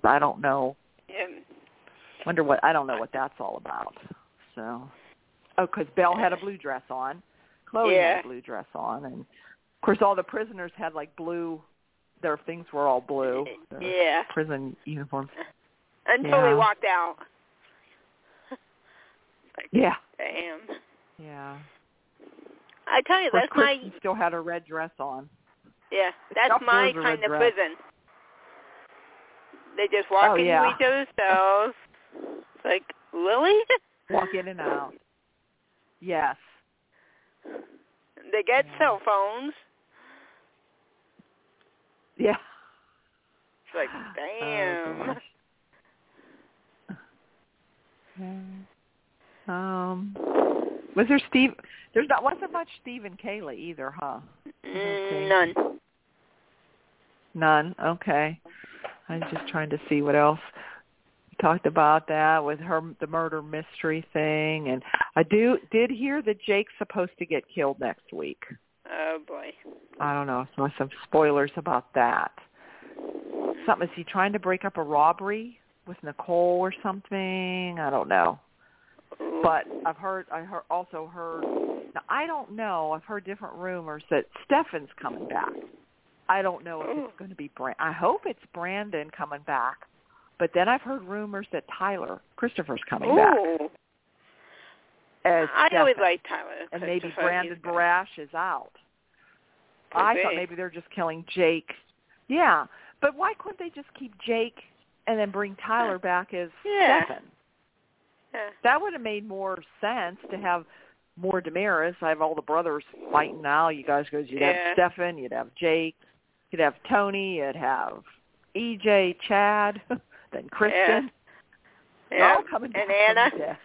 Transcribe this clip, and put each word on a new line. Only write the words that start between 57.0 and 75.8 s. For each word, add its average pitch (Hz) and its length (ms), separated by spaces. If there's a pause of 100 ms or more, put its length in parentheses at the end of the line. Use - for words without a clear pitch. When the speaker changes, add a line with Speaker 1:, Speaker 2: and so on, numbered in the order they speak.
Speaker 1:
None. 156 480
Okay. 156 580 (680)
I'm 165 140 (100)
just - 160
trying 156 220
to 151 80 (100)
see 147 140
what 143 120
else. 147 260 (880)
We - 100
talked 170 260
about 156 420
that 156 360
with 147 160
her, 160 220 (180)
the 160 60
murder 160 360
mystery 156 720
thing, 156 560
and 127 140 (340)
I 160 60
do 214 360 (120)
did 233 200
hear 277 320
that 208 200
Jake's 208 360
supposed 196 400
to 170 80
get 151 220
killed 139 320
next 117 320
week. 73 300 (480)
Speaker 2:
Oh 160 360
boy. 147 260 (480)
Speaker 1:
I 147 140
don't 143 120
know. 127 200 (100)
So 139 200
some 135 140 (140)
spoilers 147 520
about 147 380
that. 120 380 (1300)
Something, - 220
is - 60
he 175 100
trying 196 280
to 208 60
break 185 260
up 196 120
a 170 60
robbery 185 760 (280)